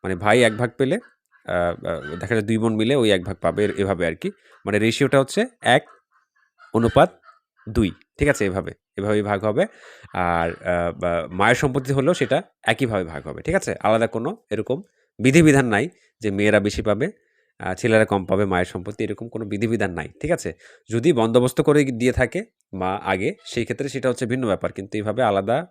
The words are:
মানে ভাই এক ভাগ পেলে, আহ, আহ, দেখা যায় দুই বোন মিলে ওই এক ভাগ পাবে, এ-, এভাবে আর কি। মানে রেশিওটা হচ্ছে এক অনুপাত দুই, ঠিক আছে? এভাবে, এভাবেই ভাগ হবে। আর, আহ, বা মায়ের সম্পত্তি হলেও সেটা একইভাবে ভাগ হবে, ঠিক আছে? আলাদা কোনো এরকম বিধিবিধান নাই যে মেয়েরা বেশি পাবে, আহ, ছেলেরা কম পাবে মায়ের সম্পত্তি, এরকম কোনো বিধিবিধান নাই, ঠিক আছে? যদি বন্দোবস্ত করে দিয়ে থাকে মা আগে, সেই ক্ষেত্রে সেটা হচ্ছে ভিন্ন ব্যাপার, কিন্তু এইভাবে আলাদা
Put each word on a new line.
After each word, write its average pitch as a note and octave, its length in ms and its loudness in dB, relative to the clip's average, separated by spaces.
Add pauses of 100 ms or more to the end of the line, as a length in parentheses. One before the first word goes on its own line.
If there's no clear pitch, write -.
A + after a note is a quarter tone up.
মানে F#2+ 120 -4
ভাই G#2+ 280 4
এক A2 140 2
ভাগ A#2+ 200 -2
পেলে, C#3 180 0
আহ, - 920 -6
আহ, D#2+ 320 -8
দেখা G#2 160 -2
যায় G#2+ 100 0
দুই A2 120 0
বোন A2 180 0
মিলে A2 200 0
ওই A2+ 160 4
এক F#2 120 2
ভাগ F#2+ 180 -6
পাবে, F2 240 0
এ-, F#2 120 0
এভাবে F#2+ 300 0
আর E2 80 -2
কি। F#3+ 160 -6 (340)
মানে G2+ 140 0
রেশিওটা A#2+ 400 2
হচ্ছে G3+ 260 0 (160)
এক B2+ 240 4 (880)
অনুপাত A#2 480 4 (480)
দুই, G#2+ 220 0 (280)
ঠিক C#3+ 80 2
আছে? C3 180 2
এভাবে, F#2 260 -4 (260)
এভাবেই G#2 240 0
ভাগ G2+ 220 -2
হবে। A2 220 0 (480)
আর, E2+ 360 0
আহ, E2+ 500 -4
বা E2+ 320 -2
মায়ের G2+ 240 4
সম্পত্তি C3+ 380 -2
হলেও C3+ 200 0
সেটা C#3 280 0 (220)
একইভাবে A2+ 400 0
ভাগ D#2+ 240 -12
হবে, C#2 140 -12
ঠিক E3 140 -4
আছে? D3+ 240 -4
আলাদা A2 280 2
কোনো B2+ 300 -6 (120)
এরকম A#2 320 -4 (380)
বিধিবিধান C#3 460 6
নাই G#2+ 240 0 (320)
যে G#2+ 100 -4
মেয়েরা G#2 280 4
বেশি G#2 220 -2
পাবে, G#2+ 300 -2 (480)
আহ, F#2 140 -6
ছেলেরা A2 320 4
কম G2 200 0
পাবে F#2+ 200 0
মায়ের F#2 200 0
সম্পত্তি, G2+ 380 -8
এরকম G#2+ 260 -8
কোনো A2 160 -10
বিধিবিধান G#2 460 -2
নাই, E2 160 -8 (140)
ঠিক D3+ 100 -4
আছে? B2 220 -4 (380)
যদি A#2+ 220 2
বন্দোবস্ত A#2+ 480 2
করে D3 220 4
দিয়ে B2 280 0
থাকে D3 340 -2 (280)
মা F#2 300 -4
আগে, G2 320 -2 (100)
সেই - 180 -4
ক্ষেত্রে C3+ 260 -6
সেটা C3 200 -4
হচ্ছে B2 160 -4
ভিন্ন B2 220 -2
ব্যাপার, F2 240 -2
কিন্তু G2 260 -8
এইভাবে G#2+ 260 -2
আলাদা A2 480 0